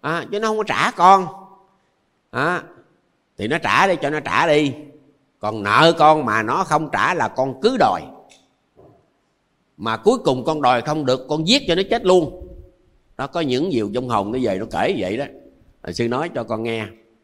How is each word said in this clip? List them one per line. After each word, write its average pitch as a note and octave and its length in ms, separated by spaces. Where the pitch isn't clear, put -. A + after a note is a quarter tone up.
À, D#3 300
chứ G3+ 80
nó A3 80
không G#3+ 100
có G#3+ 60
trả D#3+ 280
con. F#3 360
À, D#3 320
thì G#2 100
nó D3 100
trả C#3+ 300
đi, F#3 140
cho C#3 80
nó D3+ 100
trả C#3+ 280
đi. D3+ 260
Còn G#2+ 240
nợ C3 360
con D#3 260
mà A2 180
nó C#3 200
không D#3 280
trả A#2 220
là C#3 140
con C3 340
cứ B3+ 180
đòi. G2 220
Mà A2+ 200
cuối A3+ 280
cùng C3 180
con D#3 180
đòi B2 200
không D3+ 240
được, B2+ 240
con D#3 180
giết C4+ 200
cho E3+ 80
nó F#3 140
chết A#3 160
luôn." F3+ 420
Đó, C#3 100
có E3+ 140
những C#3+ 280
nhiều A2 260
vong B2 140
hồn G#2 220
nó B2+ 100
về G2+ 160
nó G2 140
kể A2+ 260
vậy G2+ 200
đó. C#3 80
Là - 100
sư A#2+ 140
nói C3+ 280
cho B2 80
con A2+ 200
nghe. A2+ 220